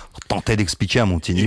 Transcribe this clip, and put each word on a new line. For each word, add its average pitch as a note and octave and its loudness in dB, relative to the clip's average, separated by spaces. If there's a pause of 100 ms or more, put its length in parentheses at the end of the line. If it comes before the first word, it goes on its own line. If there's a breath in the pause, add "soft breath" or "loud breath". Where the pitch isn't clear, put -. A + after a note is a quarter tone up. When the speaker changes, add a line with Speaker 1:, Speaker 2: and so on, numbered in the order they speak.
(120)
Speaker 1:
pour - -20
tenter G#2+ 0
d'expliquer G#2 0
à A2+ 4
mon F2+ 2
petit - -4
Speaker 2:
Et, - 0 (120)